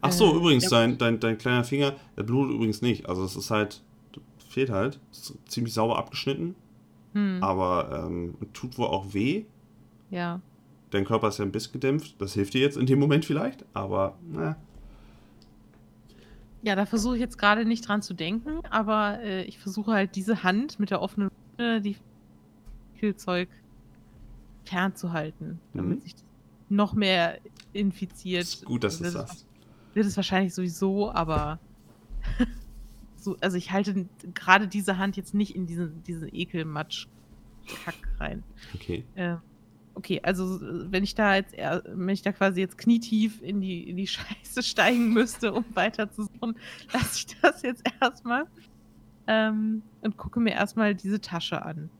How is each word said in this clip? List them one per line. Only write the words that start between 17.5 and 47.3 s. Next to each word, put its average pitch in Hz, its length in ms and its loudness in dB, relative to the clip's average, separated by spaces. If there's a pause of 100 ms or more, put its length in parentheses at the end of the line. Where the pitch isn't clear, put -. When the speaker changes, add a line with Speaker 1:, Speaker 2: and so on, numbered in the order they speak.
Speaker 2:
nicht 233 240 0
dran 208 140 2
zu 190 120 -8
denken, 226 460 -4 (100)
aber, 214 540 0
äh, 190 220 -4
ich - 140 -16
versuche 208 340 -2
halt 196 240 2
diese 196 260 0
Hand 208 340 2
mit 208 120 -2
der 190 120 0
offenen 196 280 -2 (280)
Wunde, 233 240 0
die 202 140 -4 (1000)
Spielzeug 185 500 -2 (1160)
fernzuhalten, 170 960 -4 (140)
damit - 260 -2
Speaker 1:
Mhm. - 20 -12
Speaker 2:
sich - 140 -18
das - 80 -20 (440)
noch 202 260 2
mehr 185 460 2 (320)
infiziert. 185 720 -2
Speaker 1:
Ist - 220 -8
gut, 123 180 0
dass 165 140 0
du 170 80 -4
Speaker 2:
Wird 175 100 -2
es - 40 -6
Speaker 1:
sagst. - 260 -12 (480)
Speaker 2:
wird 214 120 4
es 202 120 -2
wahrscheinlich 190 360 2
sowieso, 190 580 0
aber 160 480 0 (640)
<laughs> - 280 0 (640)
so, - 240 -6
also 185 160 0
ich 180 160 -4
halte 196 200 0
n-, 190 180 -2 (240)
gerade 196 340 6
diese 190 300 0
Hand 196 180 -2
jetzt - 180 -8
nicht 202 220 0
in 185 100 -4
diesen, 165 380 -6
diesen 165 300 -8
Ekelmatsch-Kack - 1600 -8 (240)
rein. - 240 -6 (320)
Speaker 1:
Okay. 92 300 -6 (100)
Speaker 2:
Äh, 175 220 -4 (580)
okay, 185 260 -4
also, 185 360 -2
äh, 165 340 -8
wenn 196 120 2
ich - 120 -4
da 202 200 4
jetzt 196 200 -2
eher, 151 320 -2
wenn 185 220 -4
ich 196 120 0
da 202 100 0
quasi 190 300 2
jetzt 190 160 -4
knietief 226 640 2
in 196 200 -4
die, 185 280 -6
in 180 80 -6
die 190 100 -4
<laughs> - 0 -
Scheiße - 540 -8
steigen 226 500 4
müsste, 226 420 2
um 220 200 0
weiter 208 380 0
zu 214 120 -8
suchen, 226 320 -6 (380)
lasse - 240 0
ich - 100 -6 (140)